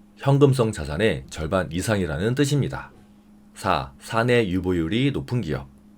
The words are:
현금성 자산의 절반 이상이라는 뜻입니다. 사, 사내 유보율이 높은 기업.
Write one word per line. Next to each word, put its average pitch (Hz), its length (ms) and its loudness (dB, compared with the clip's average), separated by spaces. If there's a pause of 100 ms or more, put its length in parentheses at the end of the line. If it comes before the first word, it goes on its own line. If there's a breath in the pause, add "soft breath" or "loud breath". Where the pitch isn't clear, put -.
(180)
현금성 135 540 4
자산의 76 580 -2
절반 87 420 -2
이상이라는 95 640 -2
뜻입니다. 139 560 0 (640)
사, 73 460 -2
사내 117 480 2
유보율이 90 640 0
높은 113 300 -4
기업. 71 260 -6 (300)